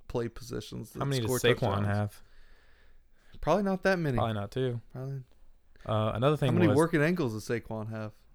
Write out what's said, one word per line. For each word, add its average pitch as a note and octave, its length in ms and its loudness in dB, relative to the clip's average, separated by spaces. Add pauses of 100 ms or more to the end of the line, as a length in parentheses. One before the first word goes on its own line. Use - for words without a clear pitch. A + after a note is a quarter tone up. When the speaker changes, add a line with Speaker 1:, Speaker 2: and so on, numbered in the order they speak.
Speaker 1:
play A#2+ 200 -2
positions A#2+ 640 -12
that C3 60 -12
Speaker 2:
How C3+ 60 -4
many C3+ 180 0
Speaker 1:
score A2+ 160 0
Speaker 2:
does - 40 -6 (140)
Saquon - 40 -4
Speaker 1:
touchdowns. G2+ 260 0
Speaker 2:
have? G#2 360 -2 (1160)
Speaker 1:
Probably F3+ 220 4
not F#3+ 220 0
that F#3+ 140 4
many. D3 180 0
Speaker 2:
Probably A#2 180 0
not G#2 160 -6
two. B2+ 300 -2 (120)
Speaker 1:
Probably. C3+ 300 -10 (640)
Speaker 2:
Uh, G#2+ 280 0
another C3+ 220 4
thing C#3 160 0
Speaker 1:
How A#2 60 4
many A2 100 6
Speaker 2:
was G#2 80 6
Speaker 1:
working D#3+ 260 4
ankles D#3+ 300 0
does G#2+ 160 -8
Saquon A2 420 -6
have? A2 220 -8 (220)